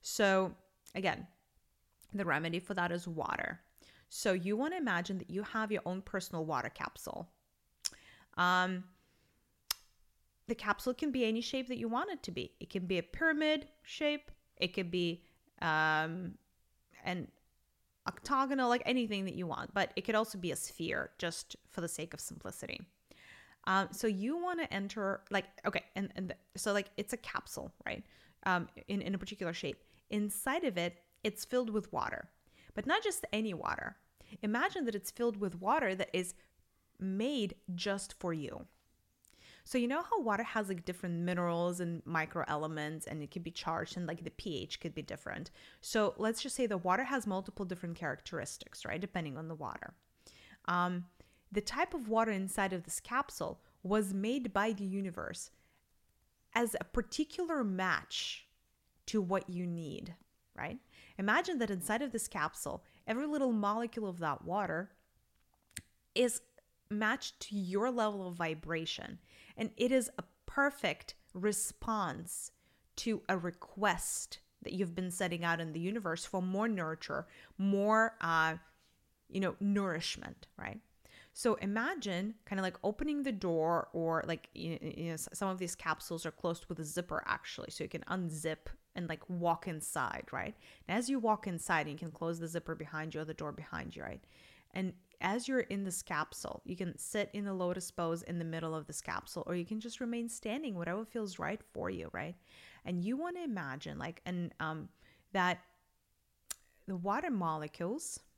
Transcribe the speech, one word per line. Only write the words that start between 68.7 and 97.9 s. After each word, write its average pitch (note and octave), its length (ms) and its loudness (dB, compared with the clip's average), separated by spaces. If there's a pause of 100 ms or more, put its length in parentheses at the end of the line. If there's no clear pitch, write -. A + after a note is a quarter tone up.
And A3 200 -2
it B3 140 4
is C4 280 6
a - 60 -6 (200)
perfect C#4 720 0 (180)
response F#3+ 1200 -2 (440)
to - 320 0
a F#3+ 80 4
request - 1000 0 (240)
that - 100 -6
you've F3+ 220 0
been F3+ 160 -2
setting F3 340 0
out E3+ 160 4
in D#3+ 120 -2
the D#3+ 80 -2
universe F#3 440 0
for F#3 180 0
more G3 260 2
nurture, E3 580 -2 (320)
more, G#3 600 6
uh, D#3+ 340 6 (760)
you - 120 -2
know, F#3+ 180 2
nourishment, G3 880 0 (120)
right? G#3+ 220 -8 (520)
So - 240 4
imagine G#3+ 800 -2 (120)
kinda, F#3+ 160 0
like, F#3 220 0
opening C#4+ 380 0
the C4 100 0
door, E3+ 600 4
or, E3 340 2
like, E3 280 -2
you, E3 260 -4
you - 280 -4
know, D#3+ 60 -2
s-, - 180 -6
some G3 160 0
of F#3 100 -2
these F3+ 160 -4
capsules D#3+ 500 -2
are E3 60 -2
closed - 360 -2
with D#3 120 -6
a D#3+ 60 -4
zipper, D#3+ 420 -2
actually, - 440 -4
so - 140 -6
you - 60 -6
can D#3+ 180 -8
unzip D#3+ 600 -2 (260)
and, E3+ 140 -4
like, D#3+ 200 -8
walk E3+ 380 2
inside, D3+ 640 -2
right? - 220 -4 (320)
And F#3 100 0
as B3 140 0
you C4+ 80 4
walk G#3+ 280 2
inside, E3 420 2
you D3 80 -6
can E3 140 -6
close E3 280 -2
the E3 100 -4
zipper E3 260 -4
behind D#3 400 -6
you D#3 60 -4
or D#3 40 -4
the D#3 100 -8
door D3 180 -4
behind - 440 -8
you, - 60 -10
right? - 220 -8 (480)
And F#3 220 -2 (260)
as A#3 280 0
you're B3+ 120 4
in G3 240 -2
this F#3 180 -4
capsule, - 640 -4
you F3 120 -6
can F3+ 220 -4
sit G3+ 340 -2
in G#3 140 -4
a G3 80 -2
lotus F3+ 360 -2